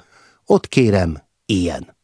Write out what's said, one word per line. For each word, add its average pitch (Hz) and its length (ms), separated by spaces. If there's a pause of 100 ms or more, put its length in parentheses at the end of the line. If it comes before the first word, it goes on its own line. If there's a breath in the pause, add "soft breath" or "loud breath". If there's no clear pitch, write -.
(440 soft breath)
ott - 240
kérem, 95 540 (240)
ilyen. 92 580